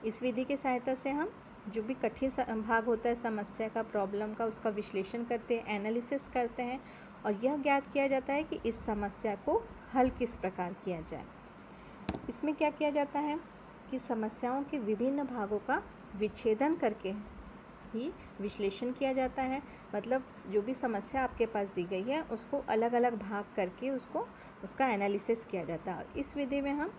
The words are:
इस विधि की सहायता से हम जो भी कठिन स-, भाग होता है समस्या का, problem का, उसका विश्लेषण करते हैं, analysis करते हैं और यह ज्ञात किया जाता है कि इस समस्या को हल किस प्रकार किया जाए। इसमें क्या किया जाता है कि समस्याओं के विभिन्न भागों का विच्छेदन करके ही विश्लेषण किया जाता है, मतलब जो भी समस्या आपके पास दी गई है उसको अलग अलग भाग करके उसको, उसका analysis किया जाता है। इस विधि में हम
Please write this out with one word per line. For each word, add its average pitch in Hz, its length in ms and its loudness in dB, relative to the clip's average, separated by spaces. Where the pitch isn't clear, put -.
इस 220 180 -2
विधि 254 220 2
की 277 120 2
सहायता 262 380 2
से 269 160 -2
हम 311 200 2
जो 214 140 -2
भी 247 120 -2
कठिन 254 360 2
स-, 262 100 -2
भाग 226 440 2
होता 233 240 4
है 233 60 4
समस्या 220 540 -2
का, 220 140 0
problem 208 520 0
का, 233 100 0
उसका 220 260 0
विश्लेषण 202 540 -2
करते 233 340 0
हैं, 226 80 -6
analysis 233 580 0
करते 247 280 2
हैं 247 180 -2
और 214 180 2
यह 285 120 6
ज्ञात 277 360 4
किया 277 160 6
जाता 269 240 2
है 294 120 4
कि 320 220 -4
इस 220 200 0
समस्या 208 500 0
को 359 260 4
हल 254 160 8
किस 240 260 -2
प्रकार 185 380 -2
किया 175 160 -2
जाए। 160 240 -8
इसमें 285 260 -2
क्या 302 160 4
किया 294 200 2
जाता 285 300 2
है 302 180 0
कि 262 80 -2
समस्याओं 240 680 0
के 285 140 -2
विभिन्न 240 460 2
भागों 214 340 0
का 277 240 2
विच्छेदन 220 600 4
करके 208 380 0
ही 254 160 -2
विश्लेषण 208 520 0
किया 269 200 2
जाता 262 300 2
है, 262 180 0
मतलब 233 300 2
जो 202 140 4
भी 247 120 0
समस्या 233 500 0
आपके 233 220 2
पास 202 280 0
दी 180 100 2
गई 185 180 0
है 269 200 2
उसको - 360 -4
अलग 226 240 4
अलग 240 260 6
भाग 202 260 -2
करके 202 340 0
उसको, 285 360 -2
उसका 269 220 0
analysis 202 580 2
किया 180 200 -2
जाता 165 280 -4
है। 165 140 -4
इस 277 200 -4
विधि 277 240 0
में 277 120 0
हम 302 260 0